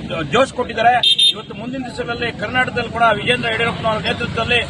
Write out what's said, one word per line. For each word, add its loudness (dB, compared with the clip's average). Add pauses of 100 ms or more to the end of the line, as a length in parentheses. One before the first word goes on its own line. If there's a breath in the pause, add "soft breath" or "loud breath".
(220)
ಜೋಶ್ 2
ಕೊಟ್ಟಿದ್ದಾರೆ. 2 (140)
ಇವತ್ತು -6
ಮುಂದಿನ -8
ದಿವಸಗಳಲ್ಲಿ -6
ಕರ್ನಾಟಕದಲ್ಲಿ -2
ಕೂಡ -2 (120)
ವಿಜೇಂದ್ರ 0
ಯಡಿಯೂರಪ್ಪನವರ -2
ನೇತೃತ್ವದಲ್ಲಿ -2